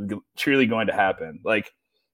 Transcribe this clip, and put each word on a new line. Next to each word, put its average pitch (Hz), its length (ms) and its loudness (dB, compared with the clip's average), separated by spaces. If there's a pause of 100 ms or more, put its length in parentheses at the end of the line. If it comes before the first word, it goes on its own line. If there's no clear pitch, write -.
(380)
truly 139 300 4
going 110 200 0
to 95 60 0
happen. 92 500 -2
Like, 107 300 -2 (400)